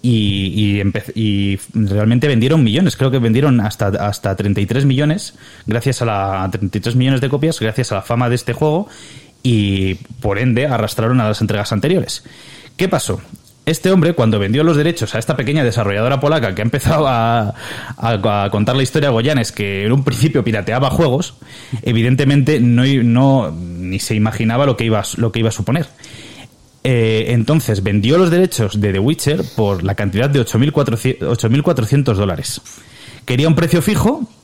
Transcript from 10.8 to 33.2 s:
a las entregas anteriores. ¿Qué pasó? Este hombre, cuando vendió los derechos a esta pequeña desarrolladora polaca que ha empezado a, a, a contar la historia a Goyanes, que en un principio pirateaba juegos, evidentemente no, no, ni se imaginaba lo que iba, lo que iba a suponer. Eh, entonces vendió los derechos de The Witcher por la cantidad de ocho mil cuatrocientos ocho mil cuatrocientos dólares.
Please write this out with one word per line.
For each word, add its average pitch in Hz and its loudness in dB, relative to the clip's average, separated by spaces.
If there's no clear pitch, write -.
a 107 0
las 107 -2
entregas 104 -2
anteriores. 156 -2
¿Qué 190 -2
pasó? 156 -4
Este 160 0
hombre, 170 4
cuando 110 2
vendió 110 0
los 165 2
derechos 151 -2
a 113 -2
esta - -4
pequeña 143 0
desarrolladora 113 0
polaca 123 0
que 104 -6
ha - -4
empezado 147 0
a, 117 0
a, 104 0
a 101 -2
contar 107 0
la 135 0
historia 143 0
a - 2
Goyanes, 120 0
que 98 -4
en 113 2
un 139 2
principio 135 0
pirateaba 113 -2
juegos, 147 0
evidentemente 135 2
no, 120 4
no, 127 2
ni 87 -6
se - -4
imaginaba 113 0
lo 127 0
que 117 -2
iba, 107 0
lo 113 0
que - -4
iba 113 0
a - -6
suponer. 139 -2
Eh, 113 2
entonces 117 0
vendió 107 2
los 175 4
derechos 143 0
de 101 2
The 95 0
Witcher 147 0
por 98 0
la 98 -2
cantidad 104 0
de 143 2
ocho 113 -2
mil 143 2
cuatrocientos 117 -2
ocho 113 0
mil 135 2
cuatrocientos 131 2
dólares. 101 -4